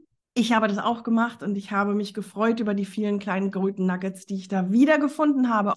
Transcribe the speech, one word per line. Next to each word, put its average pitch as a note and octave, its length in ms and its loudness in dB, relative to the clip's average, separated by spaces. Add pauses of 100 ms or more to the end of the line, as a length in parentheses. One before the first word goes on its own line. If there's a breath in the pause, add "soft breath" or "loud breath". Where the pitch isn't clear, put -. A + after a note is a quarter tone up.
(340)
Ich A3+ 180 2
habe A3 160 4
das G3+ 120 -2
auch A3+ 240 -2
gemacht A#3 400 0
und G3+ 120 -2
ich G3+ 160 -8
habe G3+ 240 0
mich G3+ 180 -4
gefreut A3+ 460 -2
über G#3 140 0
die G3+ 100 -2
vielen G3+ 340 -2
kleinen G3 340 -2
Golden F#3+ 340 0
Nuggets, F#3 400 -4
die G3 100 -8
ich F#3+ 140 -8
da F#3 200 0
wiedergefunden C#4+ 800 4
habe. G#3 280 0